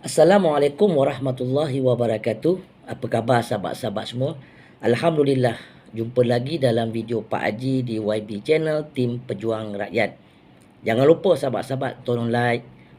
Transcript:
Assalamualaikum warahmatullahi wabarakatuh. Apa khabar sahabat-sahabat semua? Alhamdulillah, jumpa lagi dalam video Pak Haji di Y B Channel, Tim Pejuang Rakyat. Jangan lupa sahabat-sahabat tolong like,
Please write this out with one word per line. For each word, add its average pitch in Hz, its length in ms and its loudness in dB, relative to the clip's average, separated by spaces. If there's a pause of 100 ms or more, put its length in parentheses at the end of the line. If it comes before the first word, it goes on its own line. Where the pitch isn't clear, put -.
Assalamualaikum 160 960 4
warahmatullahi 135 880 0
wabarakatuh. 117 720 0 (320)
Apa - 160 -10
khabar 113 400 2
sahabat-sahabat 98 640 -6
semua? 131 240 -4 (480)
Alhamdulillah, 131 800 2 (320)
jumpa 120 320 0
lagi 123 320 0
dalam 117 320 0
video 113 320 -4
Pak - 240 -6
Haji 127 400 -2
di 113 160 -6
Y 107 240 0
B 104 160 -8
Channel, 156 560 0
Tim 123 240 -2
Pejuang 110 560 -6
Rakyat. 101 400 -2 (720)
Jangan 117 160 2
lupa 165 320 6
sahabat-sahabat 127 720 -4
tolong 117 240 0
like, 120 320 0 (340)